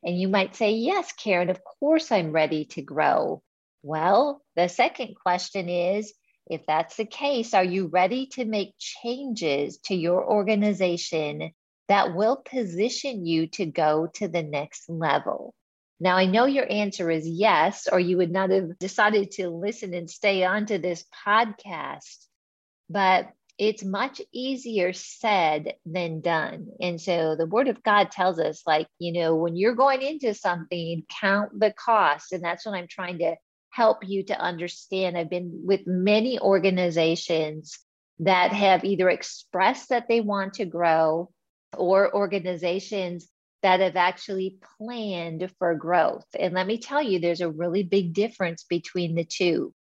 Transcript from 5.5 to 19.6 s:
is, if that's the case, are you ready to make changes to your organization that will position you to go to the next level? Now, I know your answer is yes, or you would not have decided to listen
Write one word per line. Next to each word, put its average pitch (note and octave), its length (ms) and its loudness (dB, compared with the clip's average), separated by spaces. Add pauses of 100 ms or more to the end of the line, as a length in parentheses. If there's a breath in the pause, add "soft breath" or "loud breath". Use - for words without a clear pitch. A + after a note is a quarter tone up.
is, F3+ 460 -2 (320)
if D#3+ 200 -8
that's D#3 300 -2
the A3 80 -4
case, A#3+ 480 -4
are F#3+ 120 4
you F#3 240 -2
ready F#3+ 460 0
to B3+ 100 -4
make G#3 340 -4
changes G#3+ 1080 -4
to G3 100 -2
your F3 280 0
organization F3+ 1300 0 (380)
that G3 260 4
will A3 220 2
position A3+ 920 -4
you E3 220 0
to F#3 180 -4
go D#3 480 2
to G3+ 140 -6
the E3 160 -2
next D3 440 -8
level? D#3+ 640 -2 (460)
Now, F3+ 180 2
I F#3+ 100 4
know G#3+ 180 4
your C#4 260 2
answer G3 400 -2
is D#3+ 180 0
yes, F3 640 2
or - 80 4
you F3+ 200 2
would F3 120 2
not F#3+ 200 0
have F#3 280 0
decided G3+ 540 2
to F#3 180 -6
listen F#3+ 440 -8